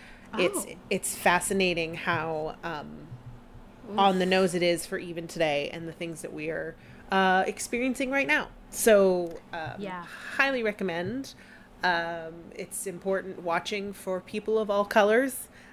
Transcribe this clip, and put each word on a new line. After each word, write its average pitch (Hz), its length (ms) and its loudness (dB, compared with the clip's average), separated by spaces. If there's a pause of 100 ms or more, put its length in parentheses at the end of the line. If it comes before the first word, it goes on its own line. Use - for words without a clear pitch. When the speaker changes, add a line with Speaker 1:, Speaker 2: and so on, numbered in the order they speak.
(360)
Speaker 1:
it's, 185 320 0
Speaker 2:
Oh. - 60 -14 (160)
Speaker 1:
it's - 240 -2
fascinating 175 800 2
how, 160 680 -4
um, 151 420 -10 (840)
Speaker 2:
Oof. 202 100 -4
Speaker 1:
on 196 200 6
the 185 80 2
nose 185 280 4
it 175 100 2
is 170 200 2
for 185 140 -6
even 170 300 -8
today, 151 440 0
and 165 140 -10
the 165 60 -10
things 165 300 -8
that - 100 -10
we 151 160 -6
are, 160 260 -6 (380)
uh, 190 340 4
experiencing 247 640 -2
right 277 160 0
now. 285 220 2 (220)
So, 185 680 6 (140)
um, 160 260 -8
Speaker 2:
Yeah. 185 260 -10 (320)
Speaker 1:
highly 269 280 2
recommend. 196 680 -4 (500)
Um, 170 500 0 (200)
it's - 320 -10
important 185 560 -4
watching 180 500 -2
for 185 280 -6
people 214 380 -2
of 214 120 0
all 202 140 2
colors, 226 640 4 (240)